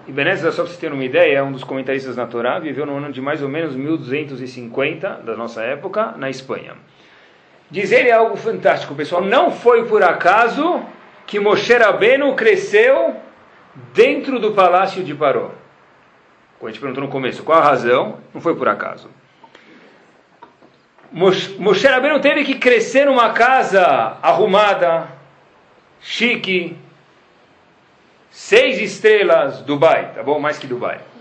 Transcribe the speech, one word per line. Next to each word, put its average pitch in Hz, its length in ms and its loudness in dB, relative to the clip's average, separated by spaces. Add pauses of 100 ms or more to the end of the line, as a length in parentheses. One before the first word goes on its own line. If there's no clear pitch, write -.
Ibn 139 200 -2
Ezra, 165 240 -2
só 170 120 -4
para - 100 -8
você - 60 -18
ter 160 120 -8
uma 135 140 -6
ideia, 139 320 2
é 139 60 0
um 139 100 -6
dos 131 100 -12
comentaristas 135 540 -6
na 120 100 -6
Torá, 120 320 -4
viveu 147 260 -8
no 143 120 -8
ano 147 140 -10
de 127 100 -12
mais 147 200 -6
ou 139 60 -6
menos 147 280 -6
mil 143 220 -6
duzentos 135 440 -8
e 127 60 -12
cinquenta 131 760 -8
da 110 140 -10
nossa 113 260 -10
época, 185 540 -6
na 135 120 -8
Espanha. 92 440 -12 (960)
Diz 196 240 -4
ele 254 180 4
algo 226 240 4
fantástico, 185 580 -2
pessoal. 156 280 -4
Não 254 300 2
foi 233 340 2
por 208 180 2
acaso 220 800 2 (440)
que 208 140 -6
Moshe 208 340 2
Rabbeinu 240 640 4
cresceu 226 800 2 (760)
dentro 262 440 2
do 214 140 -2
palácio 190 500 2
de 143 140 -8
Paró. 139 360 -2 (1080)
Como 113 80 -12
a 113 40 -10
gente 107 100 -16
perguntou 135 220 -8
no 135 60 -8
começo, 135 340 -6
qual 160 160 2
a 151 40 2
razão? 135 540 2 (160)
Não 151 80 -14
foi 160 140 0
por 127 120 -2
acaso. 101 420 -4 (2000)
Moshe, 185 480 0
Moshe - 300 2
Rabbeinu 269 320 2
teve 294 240 2
que 262 120 -2
crescer 254 500 2
numa 247 240 4
casa 185 920 2
arrumada, 175 840 2 (920)
chique, 190 760 -4 (1500)
seis 226 500 2
estrelas, 185 840 2
Dubai, 147 520 2
tá 110 100 -12
bom? 143 160 -2
Mais 147 180 -4
que 143 100 -14
Dubai. 110 320 -6 (220)